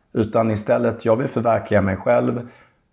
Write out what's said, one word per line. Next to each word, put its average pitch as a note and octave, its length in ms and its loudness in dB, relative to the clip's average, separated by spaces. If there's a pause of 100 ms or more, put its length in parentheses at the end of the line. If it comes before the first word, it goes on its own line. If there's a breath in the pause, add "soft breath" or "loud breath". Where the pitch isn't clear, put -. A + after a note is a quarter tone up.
(140)
utan A2+ 380 0
istället A#2 540 -2
jag A2+ 100 4
vill C3+ 120 -2
förverkliga A2 540 0
mig F#2+ 140 0
själv A#2+ 540 0 (440 loud breath)